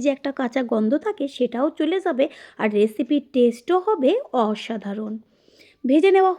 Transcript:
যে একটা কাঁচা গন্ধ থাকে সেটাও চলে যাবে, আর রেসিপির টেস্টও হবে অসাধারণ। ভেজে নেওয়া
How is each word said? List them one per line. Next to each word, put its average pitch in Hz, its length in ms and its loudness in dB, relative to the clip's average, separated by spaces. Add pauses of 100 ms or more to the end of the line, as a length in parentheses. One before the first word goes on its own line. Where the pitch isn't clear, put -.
যে 285 120 2
একটা 277 160 -6
কাঁচা 262 320 -4
গন্ধ 220 280 0 (140)
থাকে 415 220 -4
সেটাও 254 400 -2 (120)
চলে 330 260 -2
যাবে, 277 200 0 (320)
আর 202 100 -2 (100)
রেসিপির 233 540 0
টেস্টও 240 480 2
হবে 359 320 0 (340)
অসাধারণ। 214 680 -6 (680)
ভেজে 302 280 4
নেওয়া 381 280 6